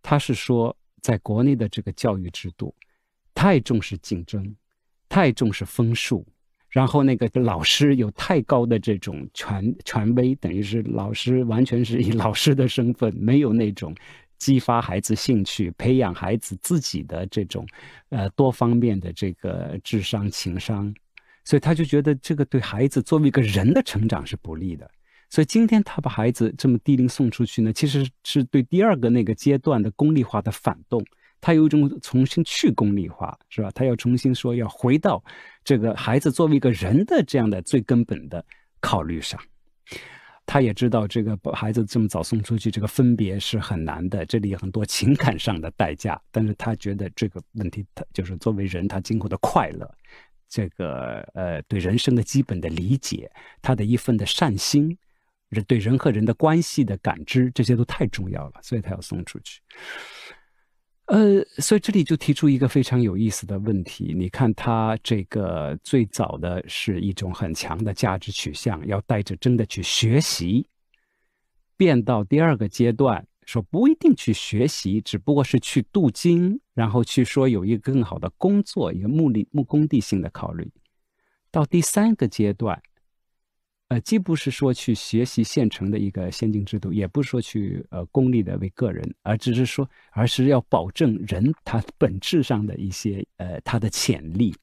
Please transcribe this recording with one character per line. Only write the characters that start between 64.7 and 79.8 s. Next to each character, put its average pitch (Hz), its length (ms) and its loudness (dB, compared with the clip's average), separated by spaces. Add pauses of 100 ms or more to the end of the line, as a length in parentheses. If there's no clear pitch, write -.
这 104 220 -2
个 85 600 -4
最 127 220 2
早 82 320 -6
的 87 280 -6
是 92 360 -4
一 98 100 -2
种 92 200 -6
很 87 200 -6
强 - 320 -6
的 101 80 -2
价 95 240 0
值 101 160 -10
取 76 220 -8
向， 78 320 -4
要 101 160 -2
带 107 200 -2
着 92 140 -6
真 123 180 2
的 110 120 2
去 - 160 -8
学 113 360 2
习， 107 480 0 (1080)
变 151 260 4
到 107 220 0
第 143 160 2
二 160 160 4
个 104 100 -2
阶 117 240 2
段， 110 340 0 (200)
说 - 160 -2
不 185 260 0
一 320 100 6
定 - 200 4
去 - 160 -2
学 110 340 0
习， 101 360 -2
只 - 160 -6
不 143 160 0
过 139 100 4
是 123 160 2
去 - 220 0 (100)
镀 165 180 4
金， 180 480 2 (140)
然 113 160 0
后 117 160 2
去 - 180 2
说 131 240 2
有 101 200 2
一 113 100 2
个 135 160 -4
更 131 100 2
好 87 160 -6
的 87 200 -6
工 202 240 4
作， 113 280 -4
一 87 80 -6
个 98 80 -4
目 151 240 2
的-， 107 220 0
目-， 143 100 0
功 151 280 2